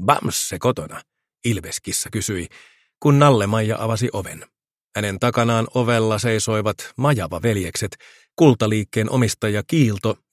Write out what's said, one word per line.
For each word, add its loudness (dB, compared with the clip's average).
Bamse -2
kotona?", -4
Ilveskissa -4
kysyi, -6
kun 4
Nalle-Maija 4
avasi -2
oven. -10
Hänen -4
takanaan 0
ovella 0
seisoivat -2
Majava-veljekset, -2
kultaliikkeen 2
omistaja 0
Kiilto 2